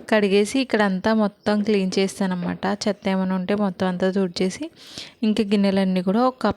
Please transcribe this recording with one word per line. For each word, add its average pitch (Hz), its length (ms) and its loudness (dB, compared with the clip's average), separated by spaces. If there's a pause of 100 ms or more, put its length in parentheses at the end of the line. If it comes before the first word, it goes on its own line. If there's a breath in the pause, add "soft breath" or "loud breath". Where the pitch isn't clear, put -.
(120)
కడిగేసి 208 520 2
ఇక్కడంతా 208 580 0
మొత్తం 208 460 -2
క్లీన్ 190 300 0
చేస్తానమాట. 185 640 -2 (240)
చెత్త 196 260 -2
ఏమైనా 190 260 0
ఉంటే 180 140 -2 (100)
మొత్తం 190 280 -2
అంతా 185 180 0
తుడిచేసి 190 600 -2 (580 loud breath)
ఇంకా 214 240 2
గిన్నెలన్నీ 196 560 2
కూడా 214 140 2 (100)
ఒక - 140 -4 (100)